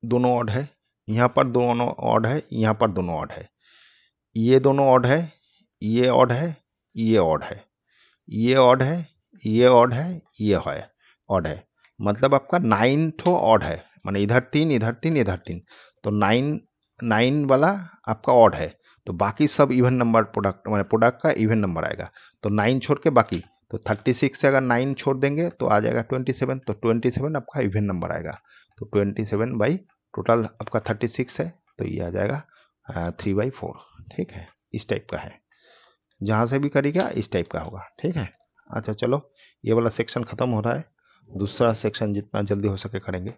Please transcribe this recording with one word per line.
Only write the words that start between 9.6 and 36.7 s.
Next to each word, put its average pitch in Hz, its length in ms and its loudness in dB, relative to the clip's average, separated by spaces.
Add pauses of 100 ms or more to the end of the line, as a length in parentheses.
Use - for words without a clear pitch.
ऑड 123 260 6
है, 160 280 -6 (200)
ये 101 260 2
है, 71 240 -8 (380)
ऑड 90 180 0
है, - 200 -10 (340)
मतलब 107 340 2
आपका 156 220 0
नाइन 135 540 2
ठो 175 260 0
ऑड 110 260 4
है, - 220 -8 (200)
माने 101 160 -2
इधर 113 180 2
तीन, 151 320 0
इधर 113 200 0
तीन, 156 260 -2
इधर 98 200 0
तीन, 87 240 -12 (420)
तो 101 60 -4
नाइन, 110 520 0 (420)
नाइन 123 420 2
वाला 165 640 0
आपका 110 260 -2
ऑड 113 220 8
है, - 220 -8 (280)
तो 98 80 -8
बाकी 101 340 0
सब 139 240 4
इवन 127 220 2
नंबर 117 300 2
प्रोडक्ट, 98 440 -4
माने 101 160 0
प्रोडक्ट 117 380 2
का 208 100 2
इवन 110 260 2
नंबर 90 260 -2
आएगा। 85 280 -8 (320)
तो 107 60 -2
नाइन 107 300 2
छोड़ 143 200 -2
के 165 100 2
बाकी, 113 340 0 (280)
तो 101 60 -8
थर्टी 110 360 -2
सिक्स 135 260 -2
से 147 80 2
अगर 135 140 2
नाइन 127 320 0
छोड़ 135 240 -4
देंगे 143 320 -2
तो 127 160 -6
आ 113 140 4
जाएगा 117 220 -2
ट्वेंटी 131 320 -4
सेवन, 131 260 -4
तो 113 140 -8
ट्वेंटी 113 380 0
सेवन 151 240 -4
आपका 139 260 -6
इवन 104 220 0
नंबर 87 280 -4
आएगा। 82 280 -8 (380)
तो - 80 -12
ट्वेंटी 104 400 -2
सेवन 113 340 -4
by 143 180 0 (380)
टोटल 117 300 0
आपका - 340 -6
थर्टी 110 280 -4
सिक्स - 340 -6
है, 165 120 -6 (240)
तो - 80 -6
ये - 180 -6
आ 87 60 -6
जाएगा, 104 340 -4 (460)
अ, 85 200 -6
three 98 240 -6
by 107 180 -2
four, 90 200 -12 (440)
ठीक - 160 -8
है, 85 160 -18 (260)
इस - 160 -8
टाइप 101 220 -6
का - 60 -8
है। - 240 -14 (840)
जहाँ 110 240 0
से 135 120 0
भी 143 100 -2
करिएगा 143 400 0